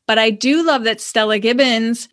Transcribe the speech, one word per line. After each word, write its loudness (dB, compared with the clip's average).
but 0
I 2
do 0
love 0
that -2
Stella 0
Gibbons 0